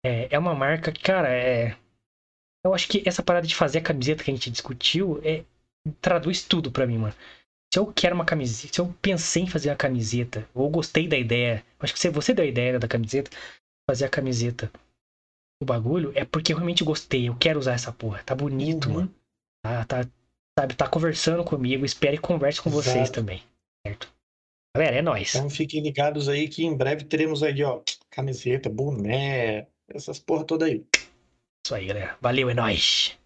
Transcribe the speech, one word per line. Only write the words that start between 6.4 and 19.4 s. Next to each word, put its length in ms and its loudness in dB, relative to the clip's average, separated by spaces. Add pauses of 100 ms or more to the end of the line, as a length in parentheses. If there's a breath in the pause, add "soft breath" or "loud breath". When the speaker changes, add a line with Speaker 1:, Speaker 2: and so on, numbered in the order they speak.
Speaker 1:
tudo 300 0
pra 140 2
mim, 100 0
mano. 180 -2 (580 loud breath)
Se 60 2
eu 140 2
quero 240 2
uma 80 0
camiseta, 500 -2
se 60 2
eu 200 0
pensei 420 2
em 40 0
fazer 220 -2
uma 80 0
camiseta, 760 -2
ou 160 0
gostei 360 0
da 120 2
ideia, 460 2 (140)
acho 140 -4
que 80 -8
você, 100 4
você 240 2
deu 100 4
a 40 2
ideia, 240 2
né, 80 2
da 80 -2
camiseta, 420 -2 (580 loud breath)
fazer 180 2
a 20 -4
camiseta, 640 -2 (880)
o 40 -4
bagulho, 500 0
é 80 2
porque 280 -2
eu 40 0
realmente 260 0
gostei, 460 0
eu 80 -2
quero 240 2
usar 140 0
essa 180 -6
porra, 320 -8
tá 100 -4
bonito, 540 0
Speaker 2:
Uhum. 60 0
Speaker 1:
mano. 200 -2 (500)